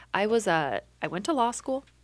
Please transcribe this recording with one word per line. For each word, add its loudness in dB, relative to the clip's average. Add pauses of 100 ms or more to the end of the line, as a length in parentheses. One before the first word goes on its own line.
(140)
I 2
was 2
a, 2 (200)
I -4
went -6
to 0
law 2
school. -6 (180)